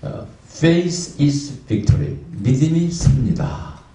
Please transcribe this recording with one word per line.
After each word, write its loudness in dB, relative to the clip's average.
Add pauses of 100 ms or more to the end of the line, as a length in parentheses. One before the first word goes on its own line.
어, -10 (220)
faith 0
is 0 (140)
victory. 0 (140)
믿음이 2
섭니다. 0 (200)